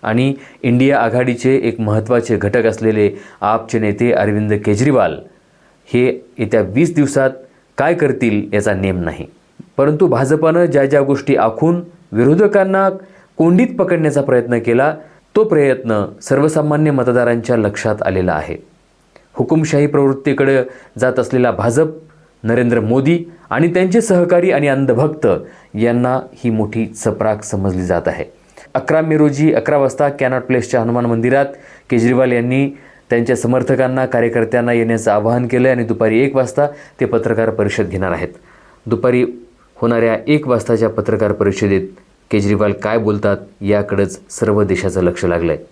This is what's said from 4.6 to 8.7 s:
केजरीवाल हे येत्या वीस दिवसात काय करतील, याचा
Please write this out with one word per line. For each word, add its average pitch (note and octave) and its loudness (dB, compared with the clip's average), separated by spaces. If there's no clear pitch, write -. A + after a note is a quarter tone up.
केजरीवाल G#2+ 2
हे B2 0
येत्या A2 0
वीस B2+ 0
दिवसात C#3 2
काय D3+ 0
करतील, B2 0
याचा G#2 0